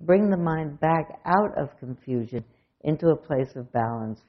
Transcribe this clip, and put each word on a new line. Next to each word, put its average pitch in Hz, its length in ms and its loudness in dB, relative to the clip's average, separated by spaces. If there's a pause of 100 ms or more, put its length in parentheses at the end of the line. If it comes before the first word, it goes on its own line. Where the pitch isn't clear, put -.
bring 185 280 4
the 185 80 2
mind 160 440 -2
back 160 440 0
out 202 320 2
of 147 120 -2 (100)
confusion 123 680 -6 (380)
into 156 260 0
a 151 80 4
place 131 380 -4
of 123 180 -12
balance 113 560 -2